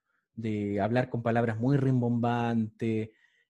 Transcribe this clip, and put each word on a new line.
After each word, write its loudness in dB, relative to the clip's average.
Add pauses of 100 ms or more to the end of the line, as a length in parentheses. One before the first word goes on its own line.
(340)
de -2
hablar 0
con -4
palabras 0
muy 2
rimbombantes, 0 (400)